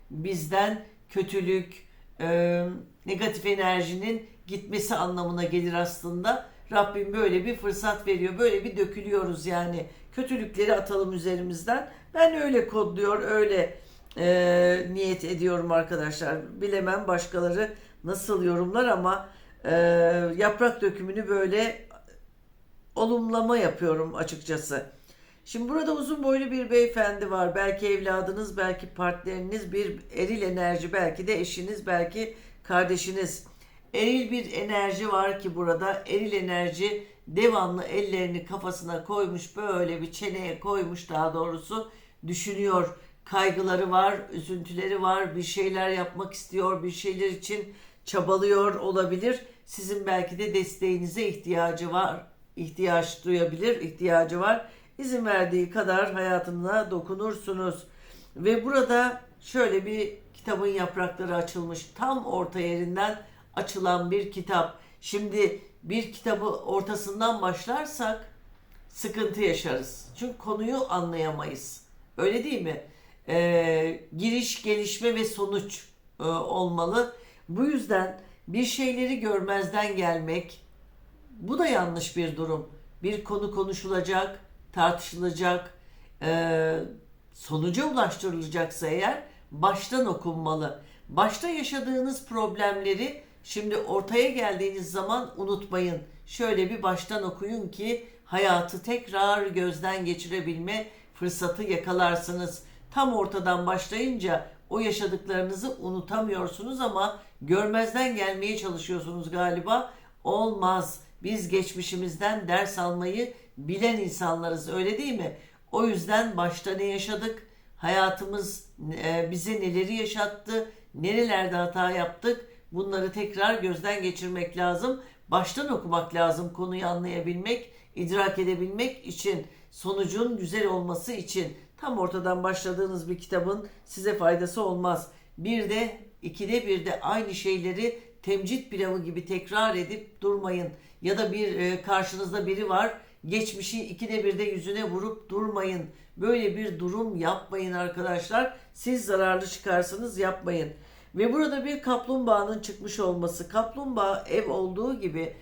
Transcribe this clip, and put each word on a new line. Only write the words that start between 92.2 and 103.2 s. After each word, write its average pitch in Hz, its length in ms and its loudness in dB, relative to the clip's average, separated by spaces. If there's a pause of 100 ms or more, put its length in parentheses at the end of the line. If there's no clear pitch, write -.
problemleri 202 960 -2 (220)
şimdi 208 340 -4
ortaya 214 520 2
geldiğiniz 196 600 -2
zaman 220 460 -2
unutmayın. 180 600 -2 (280)
Şöyle 202 440 0
bir 208 140 -6
baştan 190 400 -2
okuyun 202 440 -6
ki 233 400 -4 (180)
hayatı 180 580 2
tekrar 202 640 2
gözden 180 600 -2
geçirebilme 175 840 -4 (260)
fırsatı 175 500 -2
yakalarsınız. 175 1000 0 (280)
Tam 262 220 2
ortadan 180 540 2